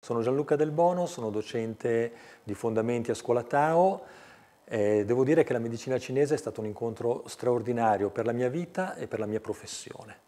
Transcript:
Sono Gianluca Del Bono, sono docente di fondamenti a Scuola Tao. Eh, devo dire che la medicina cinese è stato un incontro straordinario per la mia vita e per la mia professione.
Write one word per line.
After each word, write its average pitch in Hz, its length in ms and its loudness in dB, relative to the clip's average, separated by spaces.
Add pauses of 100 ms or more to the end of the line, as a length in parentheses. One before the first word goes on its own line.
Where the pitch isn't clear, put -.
Sono 117 160 -2
Gianluca 139 340 2
Del 151 140 2
Bono, 175 380 2
sono 113 240 -6
docente 113 800 -2 (320)
di 104 100 -6
fondamenti 113 560 0
a 113 60 2
Scuola 120 260 0
Tao. 165 640 4 (640)
Eh, 107 380 2
devo 120 200 2
dire 151 200 6
che - 80 0
la 123 60 2
medicina 117 400 -4
cinese 135 380 0
è - 20 -2
stato 110 240 -6
un 107 60 -6
incontro 117 580 -4
straordinario 113 840 2
per 110 160 -2
la 117 40 0
mia 120 160 0
vita 175 460 -4
e 131 140 -10
per 113 100 -6
la 107 80 -2
mia 107 140 -2
professione. - 760 -12 (100)